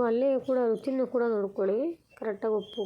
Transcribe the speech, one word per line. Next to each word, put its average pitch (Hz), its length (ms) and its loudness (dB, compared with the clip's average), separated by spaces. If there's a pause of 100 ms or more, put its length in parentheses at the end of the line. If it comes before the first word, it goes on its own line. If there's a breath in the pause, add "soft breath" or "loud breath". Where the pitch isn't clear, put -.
ಅಲ್ಲೇ 240 200 2 (180)
ಕೂಡ 262 120 2 (140)
ರುಚಿನೂ 262 420 -2
ಕೂಡ 240 80 2 (120)
ನೋಡ್ಕೊಳ್ಳಿ, 196 460 0 (380)
ಕರೆಕ್ಟಾಗಿ 220 420 -2
ಉಪ್ಪು 208 240 -6